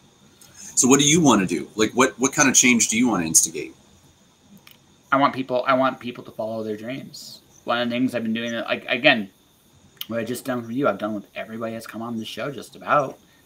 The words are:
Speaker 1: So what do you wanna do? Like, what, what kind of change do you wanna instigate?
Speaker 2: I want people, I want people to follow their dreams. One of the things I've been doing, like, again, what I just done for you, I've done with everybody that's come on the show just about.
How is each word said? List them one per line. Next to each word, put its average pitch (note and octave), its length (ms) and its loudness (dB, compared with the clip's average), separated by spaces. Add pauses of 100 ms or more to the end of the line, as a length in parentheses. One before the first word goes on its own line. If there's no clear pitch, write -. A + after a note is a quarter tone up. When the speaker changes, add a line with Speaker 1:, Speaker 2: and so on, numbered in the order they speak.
(760)
Speaker 1:
So - 120 4
what C#3 120 6
do D3 80 2
you E3 140 4
wanna A2 240 6
do? D#2 300 -4
Like, G#2+ 160 2
what, C3 280 2
what C3 140 0
kind C#3+ 160 4
of A#2 60 2
change A#2+ 340 4
do G#2+ 80 0
you B2 100 4
wanna F#2 180 0
instigate? D#2+ 500 0 (1400)
Speaker 2:
I C3+ 60 4
want C3+ 160 4
people, C3 340 -2
I C3+ 80 4
want B2+ 240 0
people A#2+ 240 -10
to - 80 -20
follow A2 320 -6
their G#2+ 140 -6
dreams. - 640 -12 (240)
One A#2 140 0
of A#2+ 100 -2
the A#2+ 60 -2
things B2 200 0
I've A#2 80 -2
been A2+ 100 -2
doing, A#2 200 -4
like, A2+ 340 -4
again, B2+ 420 2 (800)
what A2+ 120 -4
I A2+ 40 -2
just A#2+ 200 -6
done B2 200 -4
for A2+ 80 -10
you, C3 160 0
I've G2 100 0
done G#2+ 160 -4
with G2+ 220 -8
everybody A2 380 -8
that's A2+ 120 -12
come A2 160 -12
on A#2 160 -6
the A2 80 -6
show A#2 260 -8
just - 240 -14
about. C3 440 0 (260)